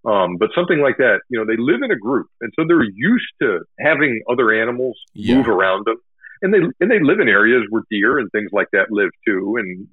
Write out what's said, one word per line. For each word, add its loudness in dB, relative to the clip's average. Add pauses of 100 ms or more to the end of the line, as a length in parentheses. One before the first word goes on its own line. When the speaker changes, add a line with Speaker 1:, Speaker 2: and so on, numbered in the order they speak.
Speaker 1:
Um, 0
but 0
something 0
like 2
that, 2
you -6
know, -4
they -2
live 0
in -2
a -2
group, -4 (140)
and -10
so 0
they're 2
used -2 (140)
to 0 (180)
having 0
other 2
animals -2 (140)
Speaker 2:
Yeah. 0
Speaker 1:
move 2
around 2
them. -2 (440)
And 0
they, 6 (220)
and 0
they 2
live 2
in 0
areas 4
where -2
deer 0
and -4
things -4
like 0
that 0
live 0 (140)
too, -2
and -10